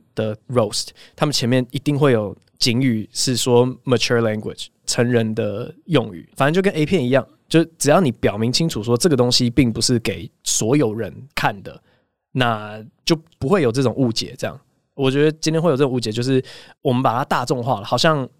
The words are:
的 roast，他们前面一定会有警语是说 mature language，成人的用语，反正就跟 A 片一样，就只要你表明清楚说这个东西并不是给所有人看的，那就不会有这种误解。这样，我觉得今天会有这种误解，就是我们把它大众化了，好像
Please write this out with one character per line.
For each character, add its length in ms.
的 220
roast， 400
他 100
们 60
前 160
面 240
一 60
定 200
会 140
有 240
警 220
语 320
是 240
说 300
mature 360
language， 460
成 180
人 300
的 400
用 280
语， 220
反 100
正 80
就 80
跟 160
A 80
片 180
一 40
样， 180
就 160
只 140
要 100
你 120
表 260
明 140
清 160
楚 160
说 120
这 120
个 80
东 160
西 180
并 220
不 80
是 180
给 320
所 320
有 180
人 180
看 300
的， 180
那 500
就 140
不 80
会 140
有 100
这 100
种 140
误 160
解。 260
这 80
样， 100
我 160
觉 140
得 160
今 120
天 80
会 120
有 40
这 60
种 100
误 60
解， 140
就 100
是 180
我 100
们 100
把 160
它 60
大 200
众 160
化 200
了， 40
好 140
像 300